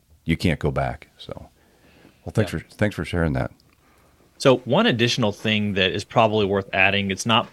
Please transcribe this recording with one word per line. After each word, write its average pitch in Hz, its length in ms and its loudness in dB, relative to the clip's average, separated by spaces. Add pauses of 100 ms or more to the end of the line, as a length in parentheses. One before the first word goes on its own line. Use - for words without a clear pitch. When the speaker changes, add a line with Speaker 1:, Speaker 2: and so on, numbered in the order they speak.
(240)
Speaker 1:
you 82 120 -2
can't 78 240 -2
go - 100 -2
back. 65 380 -6 (100)
So, - 140 -14 (920)
well, 87 80 -12
thanks 107 200 -2
Speaker 2:
Yeah. 80 80 -6
Speaker 1:
for, - 100 -16
thanks 107 260 -2
for 82 80 -4
sharing 82 300 0
that. 62 160 -4 (880)
Speaker 2:
So 127 200 4
one 160 280 0
additional 117 460 0
thing 104 420 -2
that 95 160 2
is 104 140 -4
probably 110 420 2
worth 98 260 -2
adding, 98 380 2
it's 95 160 -6
not 113 260 2